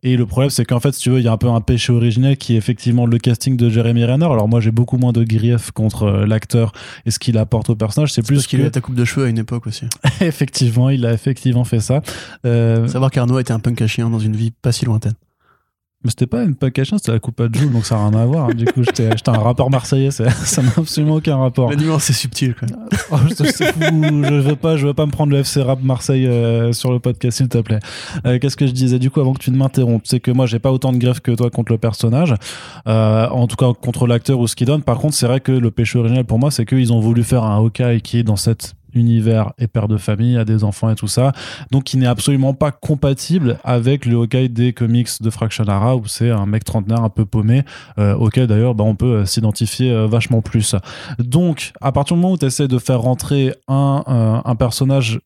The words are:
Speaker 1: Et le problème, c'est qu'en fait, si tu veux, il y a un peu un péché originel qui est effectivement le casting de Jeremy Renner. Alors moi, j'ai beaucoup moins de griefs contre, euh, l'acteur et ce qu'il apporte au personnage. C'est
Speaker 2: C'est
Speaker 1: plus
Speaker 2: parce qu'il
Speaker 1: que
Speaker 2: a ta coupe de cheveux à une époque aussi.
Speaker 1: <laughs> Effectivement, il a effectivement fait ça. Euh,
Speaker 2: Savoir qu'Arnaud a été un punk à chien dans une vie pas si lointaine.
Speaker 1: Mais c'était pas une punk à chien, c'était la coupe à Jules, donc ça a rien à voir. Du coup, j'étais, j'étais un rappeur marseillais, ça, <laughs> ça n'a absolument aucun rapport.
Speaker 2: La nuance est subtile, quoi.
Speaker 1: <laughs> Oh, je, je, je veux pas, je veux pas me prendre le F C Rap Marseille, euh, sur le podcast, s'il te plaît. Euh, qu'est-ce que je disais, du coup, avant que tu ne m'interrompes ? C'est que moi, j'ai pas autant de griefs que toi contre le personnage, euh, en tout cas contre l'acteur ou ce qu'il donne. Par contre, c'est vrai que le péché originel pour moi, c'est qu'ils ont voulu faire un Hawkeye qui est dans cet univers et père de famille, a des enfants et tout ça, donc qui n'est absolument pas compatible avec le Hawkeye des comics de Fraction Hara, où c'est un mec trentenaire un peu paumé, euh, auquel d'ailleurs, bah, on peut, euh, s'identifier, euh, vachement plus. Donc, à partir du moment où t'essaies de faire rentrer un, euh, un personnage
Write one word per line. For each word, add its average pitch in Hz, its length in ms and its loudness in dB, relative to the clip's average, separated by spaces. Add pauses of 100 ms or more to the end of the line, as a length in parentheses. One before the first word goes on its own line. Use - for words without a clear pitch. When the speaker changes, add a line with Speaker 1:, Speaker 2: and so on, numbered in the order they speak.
Speaker 1:
Et 127 140 2
le 120 100 0
problème, 127 240 0
c'est 123 140 0
qu'en 123 160 0
fait, 143 120 0
si - 80 -8
tu 123 100 0
veux, 131 80 2
il 123 60 0
y 117 40 2
a 113 40 2
un 113 40 0
peu 123 120 0
un 113 120 2
péché 123 320 0
originel 120 440 2
qui 120 180 -2
est - 40 4
effectivement 120 480 0
le 117 120 2
casting 127 380 0
de 120 140 4
Jeremy 117 340 2
Renner. 135 220 2
Alors 113 220 2
moi, 117 120 2
j'ai 110 100 2
beaucoup 120 280 0
moins 123 140 2
de 117 120 2
griefs 110 480 0
contre, 110 320 -2
euh, 101 220 2
l'acteur 110 440 0 (340)
et 117 60 -2
ce - 80 -4
qu'il 113 200 0
apporte 110 320 -2
au 113 40 2
personnage. 110 380 -2
C'est 117 100 -2
Speaker 2:
C'est - 40 -4
Speaker 1:
plus 147 100 2
Speaker 2:
parce 135 100 0
qu'il 131 140 0
Speaker 1:
que 143 60 2
Speaker 2:
a 147 40 0
ta 135 100 -2
coupe 127 140 -8
de 120 100 0
cheveux 135 220 -2
à - 20 0
une 113 100 -2
époque 117 280 -6
aussi. 110 200 -10 (160)
Speaker 1:
<laughs> - 180 0
Effectivement, 131 680 0
il 131 160 0
a 117 60 2
effectivement 123 520 0
fait 113 160 0
ça. 131 220 0 (440)
Euh, 117 400 2
Speaker 2:
Savoir 131 240 0
qu'Arnaud 127 260 0
a 131 40 0
été 123 120 -4
un 113 60 0
punk 117 240 -2
à 113 60 2
chien 117 220 -2
dans 113 100 -2
une 107 160 -2
vie 113 160 -2 (100)
pas 123 80 0
si - 140 -2
lointaine. 110 300 0 (920)
Speaker 1:
Mais 117 60 0
c'était 226 180 -2
pas 240 160 -2
une 156 100 0
punk 131 240 -2
à 131 60 0
chien, 208 120 -2
c'était - 140 -2
la 113 80 0
coupe - 220 -6
à 117 120 0
Jules, 131 200 0
donc 113 120 0
ça 113 120 -2
a 104 120 0
rien 107 120 2
à 117 40 2
voir. 151 300 0
Du 117 120 0
coup, 127 180 0
j'étais, 113 320 0
j'étais 120 140 -2
un 113 80 2
rappeur 123 300 2
marseillais, 135 440 0
ça, 117 180 0
<laughs> 139 140 -2
ça - 180 0
n'a 127 140 4
absolument 156 400 0
aucun 156 200 0
rapport. 127 340 2
Speaker 2:
La 143 60 -2
nuance 151 320 0
est 139 40 2
subtile, 120 420 -2
quoi. 117 180 -6
Speaker 1:
<laughs> - 380 -6
Oh, 156 60 0 (120)
je, 220 60 -2
je, - 80 -2 (840)
je 143 120 2
veux 139 140 2
pas, 160 220 0
je 143 100 0
veux 143 80 0
pas 156 120 0
me 147 40 -2
prendre 147 220 0
le 139 100 2
F 131 60 -2
C 143 120 0
Rap 131 220 0
Marseille, 131 460 0
euh, 117 440 2
sur 127 200 -2
le 123 80 0
podcast, 123 380 -2
s'il 131 100 2
te 120 100 0
plaît. 110 220 0 (460)
Euh, 123 120 2
qu'est-ce 131 180 -2
que 143 120 2
je 123 40 0
disais, 127 280 0
du 131 100 0
coup, - 100 -2
avant 131 120 2
que 131 80 -4
tu - 100 -2
ne 127 60 2
m'interrompes ? 127 480 2
C'est 127 160 -2
que - 100 -2
moi, 127 160 2
j'ai 110 140 -2
pas 135 100 0
autant 131 220 0
de 123 60 0
griefs 123 200 0
que - 140 -2
toi 120 180 0
contre 117 220 -2
le 113 60 2
personnage, 120 540 0 (540)
euh, 110 420 2
en 120 200 0
tout - 80 -6
cas 123 160 2
contre - 340 -2
l'acteur 120 320 0
ou 120 80 2
ce - 80 -4
qu'il 123 140 0
donne. 147 140 0
Par 120 160 -2
contre, 107 180 -2
c'est 123 100 0
vrai 127 140 0
que 131 100 -2
le 120 220 2
péché 120 260 -2
originel 120 260 2
pour 113 140 0
moi, 139 140 2
c'est 120 120 -2
qu'ils 127 280 2
ont 117 80 4
voulu 117 240 2
faire 123 180 0
un 107 140 0
Hawkeye 117 460 2
qui - 160 -4
est 117 40 2
dans 110 140 0
cet - 380 -2 (200)
univers 113 640 2
et 117 80 -2
père 107 200 -2
de 107 120 0
famille, 117 400 0
a 110 80 0
des 107 180 0
enfants 107 260 -2
et 110 40 2
tout 104 140 -6
ça, 135 240 0 (380)
donc 135 140 0
qui - 140 -2
n'est 127 80 2
absolument 135 480 0
pas 147 180 -2
compatible 143 880 -2
avec 123 440 0
le 117 100 2
Hawkeye 127 320 0
des 120 240 0
comics 117 360 0 (120)
de 113 80 -2
Fraction 110 400 -2
Hara, 104 260 2
où 113 120 -4
c'est 117 240 -2
un 104 160 0
mec 107 180 -2
trentenaire 110 400 -2
un 107 60 0
peu 107 160 0
paumé, 113 380 2 (340)
euh, 101 160 2
auquel 113 320 2
d'ailleurs, 113 280 2
bah, 104 100 0
on 110 120 2
peut, 123 100 -2 (120)
euh, 101 80 0
s'identifier, 113 640 -2
euh, 110 140 2
vachement 113 340 0
plus. - 340 -2 (440)
Donc, 147 540 -2 (100)
à 135 100 0
partir 143 240 0
du 170 60 2
moment 185 100 2
où 175 60 -2
t'essaies 143 280 0
de 127 120 0
faire 123 240 0
rentrer 131 520 0 (140)
un, 139 400 0
euh, 113 340 2
un 123 140 -2
personnage 127 680 0